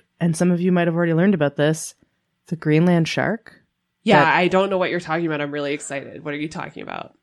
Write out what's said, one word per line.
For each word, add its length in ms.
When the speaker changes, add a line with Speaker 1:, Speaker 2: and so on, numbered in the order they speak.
Speaker 1:
and 120
some 160
of 120
you 100
might 160
have 80
already 180
learned 200
about 240
this, 360
the 100
Greenland 540
shark. 440
Speaker 2:
Yeah, 200
Speaker 1:
That 140
Speaker 2:
I 100
don't 220
know 80
what 140
you're 100
talking 240
about. 160
I'm 100
really 220
excited. 500
What 100
are 40
you 100
talking 360
about? 400